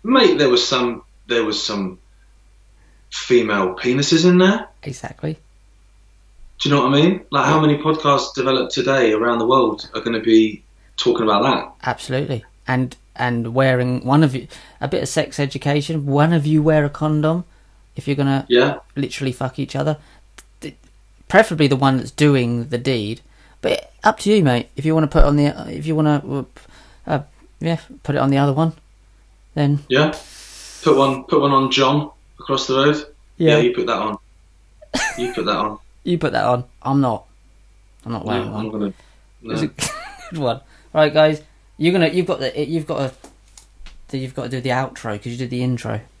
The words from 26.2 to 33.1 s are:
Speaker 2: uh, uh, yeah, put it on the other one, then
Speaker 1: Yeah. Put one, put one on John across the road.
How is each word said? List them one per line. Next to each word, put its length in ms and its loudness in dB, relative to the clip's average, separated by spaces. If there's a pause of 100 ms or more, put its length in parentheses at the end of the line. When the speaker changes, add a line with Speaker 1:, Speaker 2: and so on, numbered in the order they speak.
Speaker 2:
uh, 160 -6 (640)
uh, 140 -2 (400)
yeah, 200 -2 (240)
put 120 -2
it 40 2
on 120 2
the 60 2
other 160 2
one, 200 0 (800)
then 360 0
Speaker 1:
Yeah. 240 2 (680)
Put 160 4
one, 280 0
put 160 2
one 100 2
on 200 2
John 380 0 (300)
across 280 -4
the 80 -2
road. 200 4 (420)